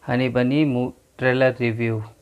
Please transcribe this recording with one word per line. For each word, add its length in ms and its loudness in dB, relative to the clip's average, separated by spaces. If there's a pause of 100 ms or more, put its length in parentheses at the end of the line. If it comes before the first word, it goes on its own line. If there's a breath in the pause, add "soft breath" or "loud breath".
हनी 220 0
बनी 360 2
मू-, 260 -2 (260)
ट्रेलर 440 2
रिव्यू। 420 -2 (180)